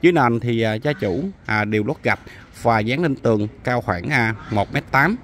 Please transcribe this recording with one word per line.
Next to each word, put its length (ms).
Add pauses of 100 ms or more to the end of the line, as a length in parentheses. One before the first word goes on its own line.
Dưới 100
nền 280
thì, 220
à, 120
gia 180
chủ, 320 (220)
à, 180
đều 200
lót 180
gạch 180 (420)
và 160
dán 240
lên 140
tường 320 (160)
cao 160
khoảng, 300
à, 240 (160)
một 240
mét 160
tám. 340